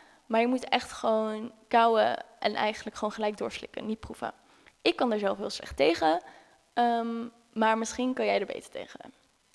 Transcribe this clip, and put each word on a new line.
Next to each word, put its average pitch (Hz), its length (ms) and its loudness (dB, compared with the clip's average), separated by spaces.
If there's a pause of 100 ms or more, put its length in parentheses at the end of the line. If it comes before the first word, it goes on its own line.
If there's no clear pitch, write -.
(260)
Maar 220 160 2
je 240 60 2
moet 254 220 -2
echt - 220 0
gewoon 220 600 -2 (160)
kauwen 226 580 4 (140)
en 208 160 -2
eigenlijk 214 400 -4
gewoon 214 180 -4
gelijk 214 240 -2
doorslikken, - 480 -8
niet 220 140 -4
proeven. - 340 -10 (520)
Ik 339 100 4
kan 247 160 2
er 214 80 0
zelf 202 180 0
heel 202 120 -6
slecht - 280 -12
tegen, 320 440 4 (520)
ehm, 233 540 0 (260)
maar 220 240 2
misschien 254 360 -2
kan 240 120 0
jij 202 140 2
er 196 60 -2
beter - 240 -10
tegen. - 300 -14 (560)